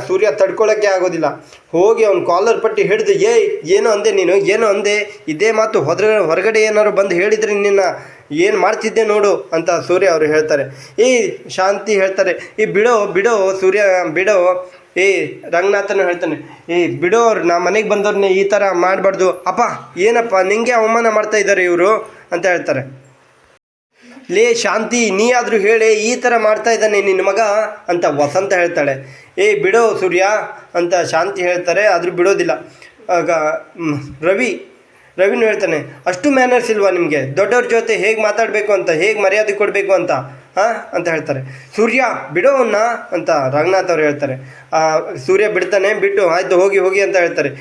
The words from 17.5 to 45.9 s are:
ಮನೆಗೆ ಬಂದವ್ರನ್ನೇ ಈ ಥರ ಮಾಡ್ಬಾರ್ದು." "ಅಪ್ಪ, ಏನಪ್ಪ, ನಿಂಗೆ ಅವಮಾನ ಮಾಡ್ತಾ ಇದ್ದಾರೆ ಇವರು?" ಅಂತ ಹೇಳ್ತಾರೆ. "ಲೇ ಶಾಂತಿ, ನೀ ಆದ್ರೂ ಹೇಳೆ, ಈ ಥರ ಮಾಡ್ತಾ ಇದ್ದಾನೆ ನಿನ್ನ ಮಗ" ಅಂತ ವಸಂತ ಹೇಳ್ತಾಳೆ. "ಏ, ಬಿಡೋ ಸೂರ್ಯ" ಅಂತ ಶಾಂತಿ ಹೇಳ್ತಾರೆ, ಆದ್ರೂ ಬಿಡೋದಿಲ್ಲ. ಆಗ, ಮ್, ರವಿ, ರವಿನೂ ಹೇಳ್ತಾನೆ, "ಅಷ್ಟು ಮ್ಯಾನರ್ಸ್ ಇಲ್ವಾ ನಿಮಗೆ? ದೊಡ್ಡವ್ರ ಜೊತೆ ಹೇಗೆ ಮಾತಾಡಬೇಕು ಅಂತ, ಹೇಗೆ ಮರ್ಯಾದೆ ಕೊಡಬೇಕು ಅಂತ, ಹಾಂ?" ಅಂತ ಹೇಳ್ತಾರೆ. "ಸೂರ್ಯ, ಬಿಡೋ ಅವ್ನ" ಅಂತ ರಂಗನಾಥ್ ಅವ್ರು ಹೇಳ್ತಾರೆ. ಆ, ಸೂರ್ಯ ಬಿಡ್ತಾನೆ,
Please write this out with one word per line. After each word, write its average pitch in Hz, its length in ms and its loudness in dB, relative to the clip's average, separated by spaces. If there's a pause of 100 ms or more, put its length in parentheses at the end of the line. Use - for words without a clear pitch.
ಮನೆಗೆ 185 320 0
ಬಂದವ್ರನ್ನೇ 202 380 0
ಈ 190 160 2
ಥರ 202 280 2
ಮಾಡ್ಬಾರ್ದು." 185 580 0
"ಅಪ್ಪ, - 320 -4 (380)
ಏನಪ್ಪ, 233 360 2
ನಿಂಗೆ 208 360 0
ಅವಮಾನ 226 380 2
ಮಾಡ್ತಾ 214 280 0
ಇದ್ದಾರೆ 190 260 2
ಇವರು?" 180 500 0 (180)
ಅಂತ 175 140 -4
ಹೇಳ್ತಾರೆ. 147 560 -2 (1300)
"ಲೇ 226 220 2
ಶಾಂತಿ, 220 580 0
ನೀ 220 200 2
ಆದ್ರೂ 233 260 0
ಹೇಳೆ, 220 360 4
ಈ 220 220 0
ಥರ 240 220 0
ಮಾಡ್ತಾ 214 340 0
ಇದ್ದಾನೆ 214 300 2
ನಿನ್ನ 190 200 0
ಮಗ" 196 180 0 (480)
ಅಂತ 175 180 -2
ವಸಂತ 151 480 0
ಹೇಳ್ತಾಳೆ. 165 720 -2 (120)
"ಏ, 202 220 2
ಬಿಡೋ 208 400 2
ಸೂರ್ಯ" 180 280 0 (480)
ಅಂತ 175 200 0
ಶಾಂತಿ 175 460 -2
ಹೇಳ್ತಾರೆ, 175 440 0
ಆದ್ರೂ 175 260 2
ಬಿಡೋದಿಲ್ಲ. 170 600 -2 (380)
ಆಗ, 170 220 0 (460)
ಮ್, 151 220 -4 (240)
ರವಿ, 202 440 -2 (500)
ರವಿನೂ 220 280 2
ಹೇಳ್ತಾನೆ, 170 600 -4
"ಅಷ್ಟು 180 240 -2
ಮ್ಯಾನರ್ಸ್ 247 420 2
ಇಲ್ವಾ 202 180 2
ನಿಮಗೆ? 147 480 -2
ದೊಡ್ಡವ್ರ 208 280 2
ಜೊತೆ 226 300 0
ಹೇಗೆ 214 260 0
ಮಾತಾಡಬೇಕು 208 520 0
ಅಂತ, 180 160 0
ಹೇಗೆ 202 320 0
ಮರ್ಯಾದೆ 202 320 0
ಕೊಡಬೇಕು 196 400 -2
ಅಂತ, 170 180 0
ಹಾಂ?" 202 640 -4 (180)
ಅಂತ 170 160 -4
ಹೇಳ್ತಾರೆ. 143 640 -8
"ಸೂರ್ಯ, 226 280 0 (300)
ಬಿಡೋ 185 180 2
ಅವ್ನ" 240 240 0 (360)
ಅಂತ 170 180 -4
ರಂಗನಾಥ್ 160 600 0
ಅವ್ರು 160 140 0
ಹೇಳ್ತಾರೆ. 147 300 -2 (400)
ಆ, 160 260 2
ಸೂರ್ಯ 185 480 0
ಬಿಡ್ತಾನೆ, 190 460 0